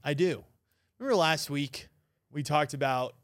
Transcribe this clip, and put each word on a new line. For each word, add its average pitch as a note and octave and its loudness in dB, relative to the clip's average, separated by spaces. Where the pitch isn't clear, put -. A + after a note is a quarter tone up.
I D3 0
do. D3+ 0
Remember B3 0
last D#3+ 2
week C#3+ -6
we D3 -6
talked D3 0
about C3 0